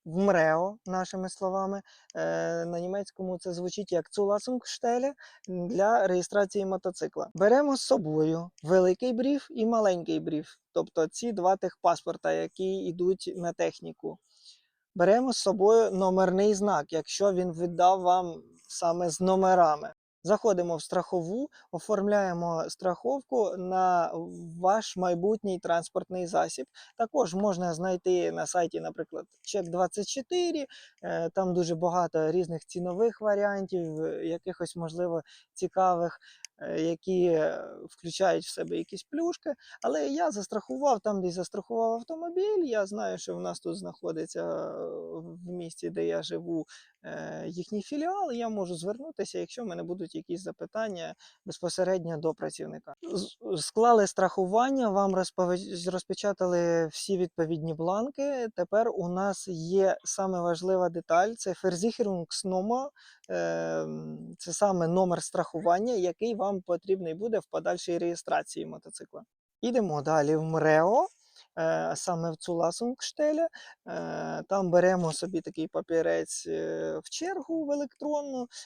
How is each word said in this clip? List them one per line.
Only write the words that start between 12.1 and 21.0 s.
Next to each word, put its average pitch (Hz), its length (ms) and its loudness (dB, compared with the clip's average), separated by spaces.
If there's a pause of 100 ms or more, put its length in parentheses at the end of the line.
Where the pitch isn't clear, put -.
які 185 540 -4
йдуть 180 520 -2
на 170 160 -4
техніку. 165 640 -6 (800)
Беремо 220 380 6
з - 40 -2
собою 208 540 6
номерний 190 640 4
знак, 190 400 0
якщо 190 400 2
він 180 200 0
віддав 180 480 4
вам 180 420 2 (240)
саме 175 420 0
з 160 120 -4
номерами. 185 720 6 (300)
Заходимо 180 520 2
в 151 60 -6
страхову, 180 680 -2 (220)